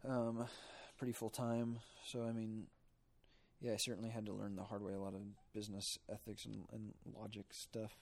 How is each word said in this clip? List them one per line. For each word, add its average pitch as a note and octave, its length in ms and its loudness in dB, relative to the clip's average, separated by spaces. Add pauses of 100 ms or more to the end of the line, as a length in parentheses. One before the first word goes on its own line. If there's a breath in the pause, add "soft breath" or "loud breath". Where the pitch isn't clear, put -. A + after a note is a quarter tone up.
Um, A#2+ 380 6 (520 loud breath)
pretty B2 140 4
full A2 180 0
time. A#2 480 4 (280 loud breath)
So, A#2+ 160 0
I A#2 100 4
mean, A2 340 0 (920 soft breath)
yeah, A#2+ 120 4
I G#2 60 6
certainly A2+ 320 2
had A2 160 0
to G#2 60 0
learn G2+ 240 0
the F#2+ 80 -2
hard G2+ 180 -2
way G2 120 0
a G2 40 0
lot G2 160 0
of G2 60 -2 (320)
business G#2 320 -2 (260)
ethics G#2+ 360 -6
and, G#2+ 260 -4
and A2 200 -4 (260)
logic G#2+ 340 -6
stuff - 500 -4